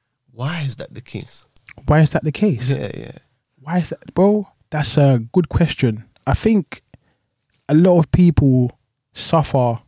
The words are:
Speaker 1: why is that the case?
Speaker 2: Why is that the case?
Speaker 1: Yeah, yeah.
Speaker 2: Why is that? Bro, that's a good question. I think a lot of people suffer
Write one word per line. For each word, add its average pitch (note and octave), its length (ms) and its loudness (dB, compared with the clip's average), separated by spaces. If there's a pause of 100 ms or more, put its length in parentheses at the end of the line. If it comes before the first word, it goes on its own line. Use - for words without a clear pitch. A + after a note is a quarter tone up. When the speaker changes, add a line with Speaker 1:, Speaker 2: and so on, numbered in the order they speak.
(320)
Speaker 1:
why C#3+ 300 -8
is C3 160 -8
that - 180 -16
the - 60 -16
case? - 440 -16 (400)
Speaker 2:
Why D3 140 2
is D3+ 120 4
that - 120 -2
the D3+ 80 -4
case? C3 360 -2
Speaker 1:
Yeah, C3 300 -4
yeah. - 140 -16 (480)
Speaker 2:
Why D3+ 180 -6
is E3+ 120 -4
that? - 260 -14
Bro, G3+ 320 0 (240)
that's D3+ 260 -4
a C3+ 260 4 (100)
good F3 160 0
question. A#2 560 -2 (200)
I D3 80 0
think - 480 -2 (880)
a D3+ 60 2
lot F3 240 6
of D#3+ 120 -2
people C3+ 600 2 (420)
suffer B2+ 760 -2